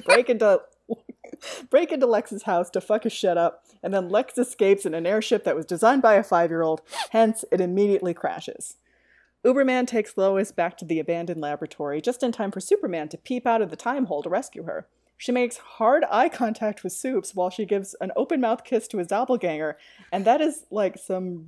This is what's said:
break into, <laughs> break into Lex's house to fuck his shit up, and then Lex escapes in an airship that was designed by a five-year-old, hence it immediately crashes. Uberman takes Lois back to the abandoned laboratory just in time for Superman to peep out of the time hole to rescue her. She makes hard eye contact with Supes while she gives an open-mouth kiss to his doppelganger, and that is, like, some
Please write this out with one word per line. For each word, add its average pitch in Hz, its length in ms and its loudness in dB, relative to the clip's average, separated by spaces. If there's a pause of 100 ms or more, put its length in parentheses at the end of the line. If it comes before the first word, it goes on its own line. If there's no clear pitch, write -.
break 254 260 4
into, 214 300 4 (540)
<laughs> - 560 -18
break 320 220 4
into 269 140 2
Lex's 214 380 -2
house 180 260 0
to 190 100 -4
fuck - 240 -2
his 220 80 -2
shit 175 240 0
up, - 280 0 (180)
and 190 120 -6
then 180 140 -2
Lex 214 300 -2
escapes 196 480 2
in 160 80 -2
an 165 120 -4
airship 214 380 0
that 147 120 0
was 160 100 -6
designed 233 360 4
by - 120 8
a - 80 6
five-year-old, 165 580 0 (300)
hence 220 420 2
it 190 80 4
immediately 185 540 2
crashes. - 640 -8 (680)
Uberman 254 420 4
takes 220 320 -4
Lois 196 340 2
back 170 260 -2
to 180 60 -14
the 160 140 -2
abandoned 170 420 -4
laboratory 147 640 -6
just 247 200 -4
in 247 100 0
time 202 180 -4
for 196 100 -8
Superman 170 480 -2
to - 100 -12
peep 247 280 -6
out 226 160 2
of 175 80 -2
the 151 60 -12
time 262 300 -2
hole 147 160 -4
to 165 60 -10
rescue 180 360 -4
her. 80 220 -8 (300)
She - 160 -6
makes 247 260 -2
hard 254 520 2
eye 254 200 4
contact 220 540 -4
with 185 100 -6
Supes 254 400 -4
while 180 160 0
she 214 160 -6
gives 196 360 -4
an 190 140 -6
open-mouth 240 480 0
kiss 262 240 -2
to 214 100 -6
his 175 80 -4
doppelganger, 180 720 -2 (360)
and 190 140 -4
that 269 160 6
is, 302 280 -2
like, 196 280 -2
some 180 500 -6